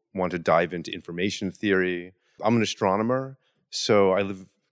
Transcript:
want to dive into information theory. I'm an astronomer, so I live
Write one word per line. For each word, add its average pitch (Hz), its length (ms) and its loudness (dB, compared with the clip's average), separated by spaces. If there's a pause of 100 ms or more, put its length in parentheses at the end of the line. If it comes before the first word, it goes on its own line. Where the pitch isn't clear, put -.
(160)
want 92 160 -2
to 85 80 -4
dive 82 340 2
into 85 180 -10
information 87 600 -6
theory. 92 600 -2 (280)
I'm 110 160 2
an 113 40 2
astronomer, 113 760 -2 (320)
so 101 420 4
I 95 100 4
live 95 240 -6 (260)